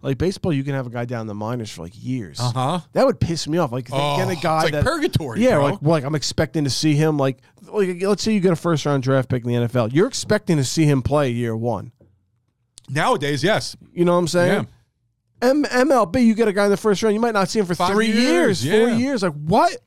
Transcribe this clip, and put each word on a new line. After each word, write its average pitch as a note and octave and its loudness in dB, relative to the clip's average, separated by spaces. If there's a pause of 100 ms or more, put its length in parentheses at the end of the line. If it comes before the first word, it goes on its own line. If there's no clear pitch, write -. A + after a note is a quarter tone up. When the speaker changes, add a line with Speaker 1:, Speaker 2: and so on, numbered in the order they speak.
Speaker 1:
Like, C3+ -4
baseball, F3 -2
you C3+ -2
can C#3+ -6
have C3+ -4
a B2 -10
guy A#2+ -6
down A#2+ -8
in A2 -8
the G#2 -8
minors A2 -6
for, E2+ -14
like, F2 -14 (100)
years. A#2 -8
Speaker 2:
Uh-huh. B2+ -4 (140)
Speaker 1:
That G#3+ 2
would C4 0
piss E3+ -2
me D#3 -2
off. D3 -2
Like, A#2+ -8
Speaker 2:
Oh, C#3+ -2
Speaker 1:
get - -2
a F3 -6
guy D#3+ 0
Speaker 2:
it's D#3+ 0
like D#3+ 0
Speaker 1:
that D3 0
Speaker 2:
purgatory, C4 -2
Speaker 1:
Yeah, A#3+ 4
Speaker 2:
bro. C#3+ 4
Speaker 1:
like, E3+ -2
like, D#3 2
I'm D#3 -4
expecting D3+ -2
to C3+ 0
see D#3 2
him, D3+ 2
like, C3+ 0 (300)
like, F#3 -2
let's G3 0
say A3 0
you G#3+ 2
get F3+ 4
a - -2
first-round D3 0
draft C3 0
pick B2+ -2
in A#2+ -4
the A#2+ 0
N A#2+ 2
F A#2 -4
L. A2+ 0
You're F3 4
expecting G#3 -2
to C#3 2
see D#3 0
him C#3 2
play C#3 0
year A#2 -4
one. A2+ -6 (960)
Speaker 2:
Nowadays, D3 -2
yes. G3 0 (160)
Speaker 1:
You F3 0
know F3 4
what F3 4
I'm E3+ -2
saying? F3+ 2 (760)
Speaker 2:
Yeah. A#3+ 4
Speaker 1:
M-, C#4+ 2
M B3+ 2
L A3+ 4
B, G3 -2
you A3+ 6
get A3+ 2
a F#3 -2
guy G3+ 2
in G3+ 4
the G3+ 4
first G#3+ 0
round, G#3+ 2
you G#3+ 0
might A#3 0
not F#3+ 0
see A3+ 0
him G3 2
for F3 -2
Speaker 2:
Five F3+ 0
Speaker 1:
three G3+ 2
Speaker 2:
years, A#3+ 2
Speaker 1:
years, G3 4
four A#3 4
Speaker 2:
yeah. A#3 0
Speaker 1:
years. B3+ 0
Like, E3+ -2
what? G#3+ 2 (100)